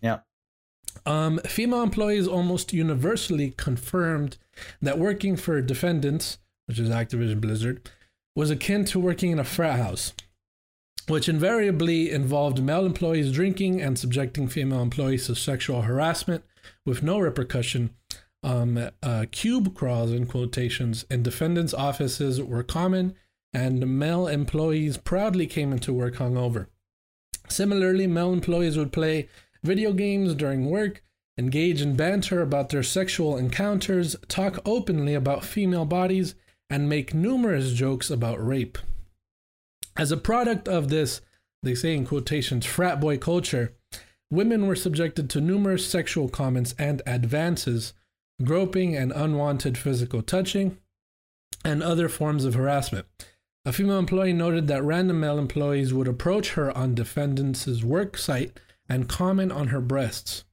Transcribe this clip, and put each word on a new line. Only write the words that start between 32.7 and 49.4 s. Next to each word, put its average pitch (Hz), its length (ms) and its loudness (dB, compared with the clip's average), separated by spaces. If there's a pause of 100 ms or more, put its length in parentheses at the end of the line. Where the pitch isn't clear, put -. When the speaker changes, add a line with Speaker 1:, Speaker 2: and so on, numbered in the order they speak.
Speaker 2:
sexual 165 540 0
encounters, 185 800 0 (120)
talk 190 380 -2
openly 175 480 0
about 139 320 0
female 180 400 0
bodies, 185 480 0 (360)
and 143 200 0
make 147 240 -2
numerous 175 600 2
jokes 131 360 0
about 117 360 -2
rape. 131 320 -2 (1200)
As 151 140 2
a 160 60 0
product 233 500 0
of 165 220 2
this, 151 320 0 (400)
they 127 140 -2
say 165 200 0
in 135 100 0
quotations, 135 600 -2
frat 175 340 0
boy 147 180 2
culture, 131 560 0 (580)
women 214 340 2
were 190 100 2
subjected 160 540 -2
to 147 120 0
numerous 185 440 2
sexual 160 440 -2
comments 127 500 0
and 143 260 0
advances, 123 880 0 (500)
groping 185 520 2
and 127 160 0
unwanted 143 680 0